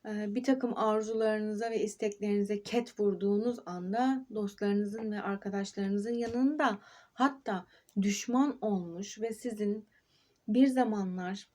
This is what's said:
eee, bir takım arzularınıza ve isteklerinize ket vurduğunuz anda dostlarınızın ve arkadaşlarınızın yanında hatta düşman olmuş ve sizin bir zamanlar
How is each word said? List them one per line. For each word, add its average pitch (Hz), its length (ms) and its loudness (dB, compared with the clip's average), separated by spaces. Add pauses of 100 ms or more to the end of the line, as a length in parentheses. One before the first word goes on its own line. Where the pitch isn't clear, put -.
eee, 208 220 -4
bir 233 140 -4
takım 254 360 0
arzularınıza 214 920 0
ve 226 120 0
isteklerinize 208 800 -2
ket 240 380 -2
vurduğunuz 202 680 2
anda 226 680 0
dostlarınızın 208 800 -2
ve 208 100 -6
arkadaşlarınızın 202 920 -2
yanında 240 640 2 (340)
hatta 247 540 0 (360)
düşman 240 580 2
olmuş 190 600 -4
ve 226 120 -2
sizin 214 560 -4 (600)
bir 254 180 8
zamanlar 202 880 -2